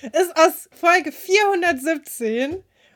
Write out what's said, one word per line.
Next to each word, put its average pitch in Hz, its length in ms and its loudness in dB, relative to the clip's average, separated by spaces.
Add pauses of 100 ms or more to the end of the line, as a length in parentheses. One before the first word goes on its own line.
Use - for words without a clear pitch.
ist 330 340 -2
aus 320 360 2
Folge 339 400 0
vierhundertsiebzehn. 330 1500 -2 (320)